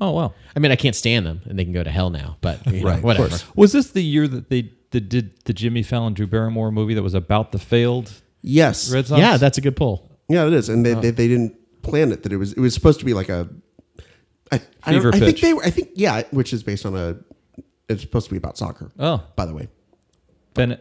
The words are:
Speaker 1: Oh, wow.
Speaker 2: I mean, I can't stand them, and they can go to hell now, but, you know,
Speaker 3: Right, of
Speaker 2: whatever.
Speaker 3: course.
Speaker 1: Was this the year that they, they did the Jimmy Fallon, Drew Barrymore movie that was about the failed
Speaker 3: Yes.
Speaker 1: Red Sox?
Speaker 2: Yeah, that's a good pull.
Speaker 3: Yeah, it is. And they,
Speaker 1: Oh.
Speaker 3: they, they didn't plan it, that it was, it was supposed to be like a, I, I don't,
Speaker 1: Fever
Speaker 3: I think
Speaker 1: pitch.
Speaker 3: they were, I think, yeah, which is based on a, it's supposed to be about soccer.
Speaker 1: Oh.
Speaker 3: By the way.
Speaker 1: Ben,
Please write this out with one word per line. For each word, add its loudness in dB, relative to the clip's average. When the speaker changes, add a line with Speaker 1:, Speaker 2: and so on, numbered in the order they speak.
Speaker 1:
Oh, -2
wow. -2
Speaker 2:
I -2
mean, 4
I 4
can't 0
stand 0
them, -6
and -6
they -2
can -4
go -2
to -4
hell 0
now, -10
but, -6
you -2
know, -2
Speaker 3:
Right, 2
of -4
Speaker 2:
whatever. 2
Speaker 3:
course. -6
Speaker 1:
Was 8
this 0
the -2
year 2
that -8
they, 0
they 0
did -2
the -2
Jimmy -2
Fallon, -2
Drew -2
Barrymore -2
movie -2
that -2
was -2
about 0
the -6
failed 0
Speaker 3:
Yes. 2
Speaker 1:
Red 0
Sox? 4
Speaker 2:
Yeah, 6
that's 4
a -2
good 0
pull. -2
Speaker 3:
Yeah, 4
it 2
is. 2
And 2
they, 2
Speaker 1:
Oh. -2
Speaker 3:
they, 2
they 0
didn't 0
plan 0
it, -6
that -4
it 0
was, -4
it -6
was 2
supposed 4
to -12
be -2
like -2
a, -4
I, -2
I 0
don't, 4
Speaker 1:
Fever 4
Speaker 3:
I 4
think 6
Speaker 1:
pitch. -4
Speaker 3:
they 4
were, -4
I 2
think, -4
yeah, 0
which -2
is -6
based -6
on -6
a, -6
it's -4
supposed -4
to -20
be -6
about -10
soccer. -12
Speaker 1:
Oh. -2
Speaker 3:
By -6
the -10
way. -12
Speaker 1:
Ben, -2